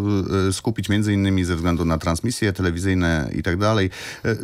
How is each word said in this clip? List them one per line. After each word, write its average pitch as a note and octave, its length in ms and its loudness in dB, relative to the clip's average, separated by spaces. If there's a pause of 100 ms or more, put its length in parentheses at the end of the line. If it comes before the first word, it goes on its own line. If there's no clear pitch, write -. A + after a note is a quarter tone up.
(440)
e, G2 40 2
e, F#2+ 40 2
skupić G2+ 360 -4
między G#2 240 2
innymi G2 320 2
ze F2 120 0
względu E2+ 280 0
na E2 140 2
transmisje F#2+ 540 -2
telewizyjne F2 840 0
i D#2 80 -2
tak F2+ 160 0
dalej. G#2 320 2 (340)
E, A2+ 200 0